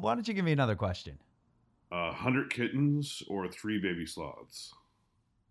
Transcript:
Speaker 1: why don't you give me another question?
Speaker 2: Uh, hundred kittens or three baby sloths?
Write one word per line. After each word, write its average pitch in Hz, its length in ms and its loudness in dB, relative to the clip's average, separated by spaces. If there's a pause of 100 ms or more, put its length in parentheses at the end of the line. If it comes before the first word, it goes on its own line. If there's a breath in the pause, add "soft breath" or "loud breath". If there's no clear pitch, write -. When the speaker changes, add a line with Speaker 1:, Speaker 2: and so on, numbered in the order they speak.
Speaker 1:
why 220 120 4
don't 233 140 -2
you 220 60 -2
give 196 100 2
me 160 80 6
another 127 240 6
question? 92 420 -4 (720)
Speaker 2:
Uh, 87 220 0
hundred 127 400 2
kittens 143 760 0
or 95 200 -2
three 107 320 -2
baby 87 260 0
sloths? 65 680 -12 (800)